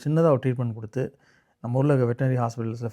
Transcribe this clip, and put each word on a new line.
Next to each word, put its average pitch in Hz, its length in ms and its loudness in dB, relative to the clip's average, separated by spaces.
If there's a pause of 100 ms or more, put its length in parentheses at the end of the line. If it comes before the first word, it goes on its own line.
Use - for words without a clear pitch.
சின்னதா 156 200 2
ஒரு 147 200 4
ட்ரீட்மெண்ட் 123 300 -2
கொடுத்து, 113 440 -8 (440)
நம்ம 120 160 -4
ஊர்ல 143 180 4
இருக்க 123 180 2
வெட்டரினரி 135 160 0
ஹாஸ்பிட்டல்ஸ்ல 117 640 -4